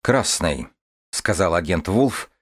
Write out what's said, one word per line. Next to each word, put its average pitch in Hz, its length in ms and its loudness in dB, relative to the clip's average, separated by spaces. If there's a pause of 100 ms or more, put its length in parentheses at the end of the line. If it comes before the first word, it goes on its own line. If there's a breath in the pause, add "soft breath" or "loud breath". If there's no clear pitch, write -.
"Красный", — 87 680 0 (420)
сказал 85 440 0
агент 82 340 -2
Вулф 120 420 0 (100)